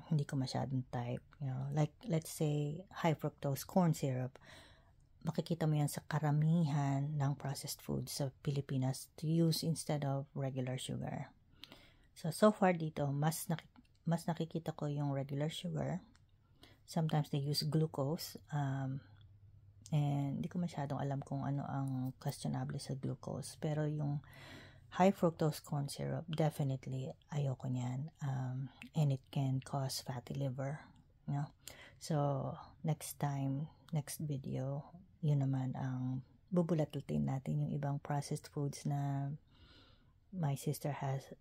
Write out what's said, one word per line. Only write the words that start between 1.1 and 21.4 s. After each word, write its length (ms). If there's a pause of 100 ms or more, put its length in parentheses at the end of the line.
you 80
know? 240
Like, 320
let's 240
say, 640
high 240
fructose 480
corn 320
syrup. 400 (840)
Makikita 480
mo 80
yan 80
sa 240
karamihan 1040
ng 240
processed 480
food 240
sa 320
Pilipinas 640 (160)
to 80
use 320
instead 400
of 320
regular 480
sugar. 480 (880)
So, 160
so 160
far 240
dito, 400
mas 320
naki-, 240 (400)
mas 160
nakikita 480
ko 160
yung 240
regular 400
sugar. 480 (880)
Sometimes 400
they 80
use 320
glucose, 640 (160)
um, 480 (960)
and 480
di 80
ko 80
masyadong 400
alam 240
kung 240